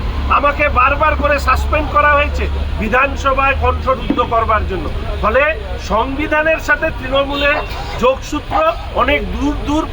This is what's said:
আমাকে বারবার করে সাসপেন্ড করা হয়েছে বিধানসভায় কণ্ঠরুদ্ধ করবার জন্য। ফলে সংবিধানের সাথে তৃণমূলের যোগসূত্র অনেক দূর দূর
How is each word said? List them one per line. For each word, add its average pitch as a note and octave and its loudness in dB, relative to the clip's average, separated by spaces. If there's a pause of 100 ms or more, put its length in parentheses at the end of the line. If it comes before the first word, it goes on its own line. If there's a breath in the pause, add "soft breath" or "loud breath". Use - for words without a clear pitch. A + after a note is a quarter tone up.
(280)
আমাকে C#4+ 2
বারবার C#4+ 2
করে C#4+ 2
সাসপেন্ড C#4 0
করা D4 4
হয়েছে C#4+ 2 (340)
বিধানসভায় C4+ 2
কণ্ঠরুদ্ধ B3+ 0
করবার A3 2
জন্য। E3+ -4 (320)
ফলে C4+ 2 (340)
সংবিধানের D4+ 0
সাথে D#4 0
তৃণমূলের C#4 0 (460)
যোগসূত্র A3 0 (220)
অনেক A3+ 0
দূর C#4+ -2 (120)
দূর D4+ 0